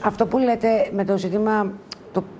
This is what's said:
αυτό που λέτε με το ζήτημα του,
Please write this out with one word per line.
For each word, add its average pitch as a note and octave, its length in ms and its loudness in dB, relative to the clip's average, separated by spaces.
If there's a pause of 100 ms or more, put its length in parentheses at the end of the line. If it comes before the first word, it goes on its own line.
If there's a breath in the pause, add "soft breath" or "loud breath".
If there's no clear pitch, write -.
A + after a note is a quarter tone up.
αυτό G#3 220 2
που C4 120 0
λέτε A#3 300 2 (280)
με G3 100 0
το G3 120 2
ζήτημα G3+ 540 0 (420)
του, - 100 -2 (160)